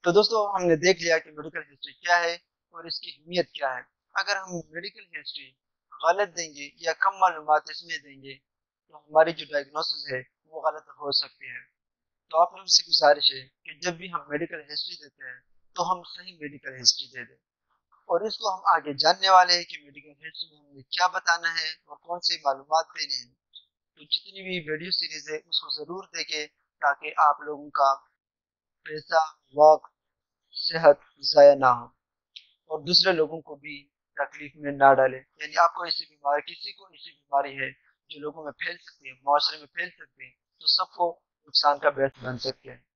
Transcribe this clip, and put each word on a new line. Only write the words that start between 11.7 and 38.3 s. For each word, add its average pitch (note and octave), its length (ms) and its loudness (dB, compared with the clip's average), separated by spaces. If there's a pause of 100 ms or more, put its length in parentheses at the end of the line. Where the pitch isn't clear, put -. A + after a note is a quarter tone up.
तो D#3+ 80 0
आप F3 140 4
लोगों F#3+ 140 -20
से - 160 4
गुजारिश D3+ 500 2
है C3 100 -12
कि D3 420 -20
जब F3 120 -2
भी F3+ 120 -16
हम D#3+ 220 -10
medical D#3 400 -8
history D3 260 -12
देते C#3+ 280 -20
हैं, B2+ 200 -20 (320)
तो F3 60 -2
हम F3 240 -2
सही F3+ 360 -20
medical C#3+ 340 -16
history B2+ 300 -2
दे B2 180 -16
दें। - 140 -20 (680)
और - 180 -2
इसको G#3+ 240 -6
हम F#3 160 -10
आगे D3+ 280 0
जानने F3+ 340 0
वाले F3+ 260 8
हैं F3 100 -4
कि D3+ 200 -20
medical C#3+ 400 -20
हिस्ट्री D#3 340 -18
में D3 100 -20
हमने C#3 140 -20
क्या F3 260 -2
बताना E3+ 400 -2
है D#3+ 280 -8 (120)
और D3 140 -20
कौन F3 160 -10
सी E3 280 -4
मालूमात C#3+ 380 0
देनी D3+ 300 -12
है। A#2+ 120 -14 (680)
तो - 80 -20
जितनी G3 380 -8
भी F3+ 280 -8
video D#3+ 200 -8
series D3+ 400 -4
है, D#3 80 -8 (100)
उसको - 360 -6
ज़रूर F3+ 220 -12
देखें, D#3 400 -10 (100)
ताकि - 560 -4
आप D3+ 300 2
लोगों D3 280 -12
का C3+ 240 2 (880)
पैसा, D#3 560 -4 (180)
वक्त, D#3 340 8 (640)
सेहत E3 460 4 (200)
ज़ाया C#3+ 340 8
ना C3+ 140 4
हो A#2+ 280 0 (760)
और D#3 120 -8
दूसरे F3+ 300 2
लोगों D#3+ 280 -2
को D3+ 160 -18
भी C#3+ 340 -20 (300)
तकलीफ D3 360 -8
में C#3+ 160 -8
ना C#3 220 8
डालें। C3 240 2
यानी D3+ 360 -16
आपको E3+ 320 2
ऐसी D#3+ 180 -6
बीमारी, D3 380 -4
किसी - 300 -18
को F#3 220 -20
ऐसी - 160 -20
बीमारी C#3 440 -6
है C3 180 -8 (380)
जो D3 100 -18
लोगों D3+ 240 -12